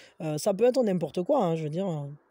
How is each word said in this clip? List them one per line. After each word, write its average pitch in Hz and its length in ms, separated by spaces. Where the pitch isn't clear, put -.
Euh, 156 180
ça 202 160
peut 202 100
être 254 180
n'importe 185 400
quoi, 262 220
hein, 165 120
je 160 60
veux 151 80
dire. 180 160